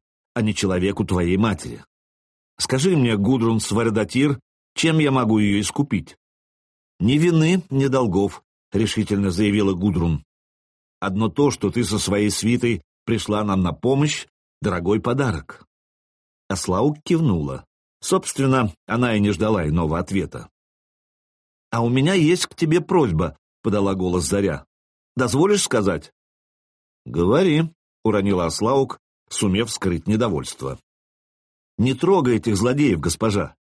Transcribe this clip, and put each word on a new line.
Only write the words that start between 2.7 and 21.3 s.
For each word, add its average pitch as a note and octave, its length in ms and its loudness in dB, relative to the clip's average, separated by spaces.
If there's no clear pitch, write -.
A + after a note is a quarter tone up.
мне, A#2+ 220 2
Гудрун A2+ 420 2
Свардатир, A#2 800 0
чем D#3+ 240 2
я D3 120 2
могу A2+ 280 2
её G#2 200 2
искупить?» G#2 580 -4
«Ни A#2+ 180 2
вины, E3 520 2
ни C3+ 180 0
долгов», — G2+ 560 0
решительно G2+ 600 0
заявила G2+ 420 0
Гудрун. E2+ 500 0
«Одно G2+ 300 -2
то, C#3+ 220 2
что - 180 -4
ты A#2+ 140 -2
со G2+ 160 -2
своей G#2 300 0
свитой A#2 520 -2
пришла G#2 380 -2
нам G2 180 0
на F2 120 0
помощь, C#3 540 -2
дорогой F#2 400 -2
подарок». A#2+ 640 -4
Аслаук G2+ 560 -2
кивнула. F2 640 0
Собственно, C3 680 0
она A#2 300 0
и G#2 60 2
не G#2 100 2
ждала G2 360 0
иного D#2+ 300 0
ответа. E2+ 520 -6